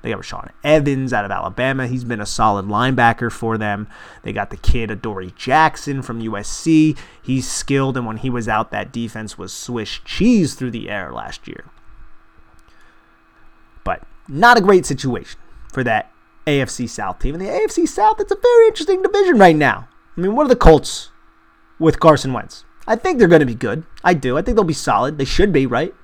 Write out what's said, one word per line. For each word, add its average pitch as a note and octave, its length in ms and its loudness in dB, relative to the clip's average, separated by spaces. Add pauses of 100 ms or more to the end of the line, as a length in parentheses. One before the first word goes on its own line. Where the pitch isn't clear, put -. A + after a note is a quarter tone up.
They A#2 80 -8
got G2 100 -6
Rashaan - 300 -14 (120)
Evans C#3 500 0
out G#2 120 -2
of G2 80 -6
Alabama. B2 560 -4
He's B2 160 -6
been A#2 160 -6
a G#2 60 -8
solid G2+ 400 0
linebacker A#2 640 0
for A2+ 260 -4
them. G#2 300 -6 (340)
They G#2+ 100 -10
got G#2 180 -6
the G2+ 60 -12
kid A2+ 340 2
Adoree G2 460 -8
Jackson C#3+ 680 0
from A#2 180 -10
U A2 160 -6
S G2+ 120 -8
C. D#3 460 2 (260)
He's C3 300 -4
skilled, C3+ 460 -2
and A#2+ 100 -6
when A2 120 -8
he B2+ 120 -4
was A#2+ 160 -4
out, A2 240 -2
that G2+ 220 -8
defense A2 440 -10
was F#2 160 -14
Swiss - 520 -10
cheese G3+ 500 2
through B2+ 160 -8
the A2+ 200 -10
air F#2 220 -8
last - 360 -14
year. - 160 -16 (2250)
But F#2 200 -6 (260)
not A3+ 300 4
a G3 40 2
great F#3 240 4
situation C3 540 -6 (320)
for C3+ 100 -4
that A2 300 -2 (340)
A C#3+ 140 0
F B2+ 100 -4
C B2 160 -8
South F#2+ 320 -10
team. C#3+ 160 -2
And F3 80 -8
the F#3+ 60 -8
A - 160 -2
F - 80 -2
C E4+ 120 0
South, G#4+ 360 0
it's G4+ 100 -4
a G4 60 0
very A#4 300 6
interesting F#4+ 360 0
division F#4+ 360 2
right E3+ 180 8
now. A#2 320 0 (280)
I E3+ 40 -8
mean, G3 160 -2
what D4+ 80 2
are C4 60 0
the B3 60 6
Colts - 540 4 (680)
with D#3+ 180 2
Carson C#3 340 4
Wentz? - 320 -10 (220)
I A3 100 0
think E4 220 -2
they're G3 100 6
gonna D#3 180 6
be A#2+ 80 -4
good. B2 300 -6 (180)
I F3+ 120 2
do. C3 220 -2
I D#3+ 60 -2
think A#3 140 0
they'll G#3+ 80 4
be D#3+ 100 -2
solid. C3 420 -2
They C#3 80 -2
should F#3+ 280 2
be, C#3 120 4
right? B2+ 400 -4